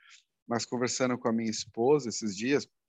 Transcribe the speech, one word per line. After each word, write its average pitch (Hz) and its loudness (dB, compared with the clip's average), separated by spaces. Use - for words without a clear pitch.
mas 117 -2
conversando 123 -2
com 123 -2
a 113 2
minha 113 0
esposa 123 0
esses 104 -4
dias, 123 0